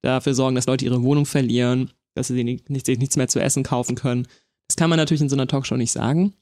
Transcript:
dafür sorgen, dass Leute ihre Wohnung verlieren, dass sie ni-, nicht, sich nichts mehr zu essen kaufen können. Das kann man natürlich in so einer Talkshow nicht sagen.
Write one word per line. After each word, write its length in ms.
dafür 320
sorgen, 200
dass 120
Leute 180
ihre 180
Wohnung 240
verlieren, 640
dass 140
sie 160
ni-, 240
nicht, 180
sich 120
nichts 180
mehr 100
zu 140
essen 240
kaufen 320
können. 320
Das 80
kann 120
man 100
natürlich 240
in 60
so 60
einer 140
Talkshow 280
nicht 140
sagen. 520